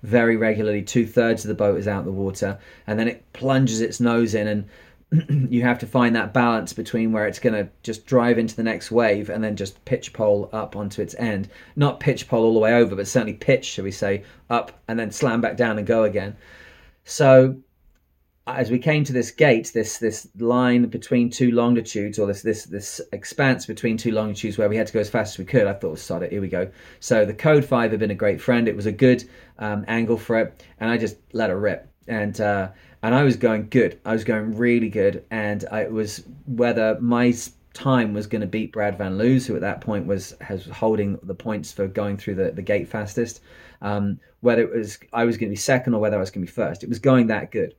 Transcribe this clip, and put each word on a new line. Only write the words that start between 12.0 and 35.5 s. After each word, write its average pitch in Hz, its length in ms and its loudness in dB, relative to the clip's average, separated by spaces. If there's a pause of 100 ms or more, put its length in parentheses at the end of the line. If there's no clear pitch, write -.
pole 113 180 2
all 113 80 4
the 110 60 4
way 110 140 4
over, 113 220 4
but 98 120 -4
certainly 110 260 0
pitch, - 320 0
shall - 180 -8
we 98 80 -4
say, 98 320 -2 (260)
up - 380 -4
and 113 120 -2
then 107 120 -4
slam 117 300 0
back 117 160 -2
down 113 200 2
and 104 100 -6
go 113 160 4
again. 101 320 -2 (680)
So 131 540 6 (880)
as 123 240 -4
we 123 80 0
came 151 240 2
to 139 100 -4
this 123 160 -2
gate, 117 440 2
this, 110 260 -4
this 107 280 -4 (100)
line 123 500 4
between 120 420 0
two 123 220 2
longitudes, 117 680 0
or 107 80 2
this, 98 160 -4
this, 107 240 -4
this - 340 -12 (140)
expanse 127 520 -2
between 113 320 -2
two 113 140 -2
longitudes 107 460 -2
where 107 120 2
we 107 80 0
had 107 100 0
to - 60 -14
go 113 60 2
as 104 100 -2
fast 107 260 -2
as - 20 -16
we 92 80 -8
could, 107 220 2
I 101 60 -2
thought, 82 260 -6
"Sod 87 240 -6
it, - 80 -6
here 101 100 -4
we 95 60 -6
go." 90 220 -4 (300)
So 113 240 2
the 104 100 -2
Code 151 300 4
five 117 280 0
had 107 80 -2
been 104 120 0
a 98 40 -4
great 98 260 0
friend. 117 260 2
It 107 80 0
was 104 120 -4
a 107 40 0
good, 127 320 4 (360)
um, 104 280 -4
angle 113 300 0
for 113 220 0
it, - 260 -4 (140)
and 113 100 -2
I 117 80 2
just 107 200 -2 (160)
let 113 160 0
her 92 100 -2
rip. 101 280 -2 (200)
And, 104 340 -4
uh, 101 280 0 (340)
and 117 100 2
I 139 100 4
was 127 120 4
going 110 340 0
good. 117 360 2
I 110 80 -2
was 110 100 -2
going 110 340 -2
really 120 320 2
good, 98 400 0
and 104 420 -4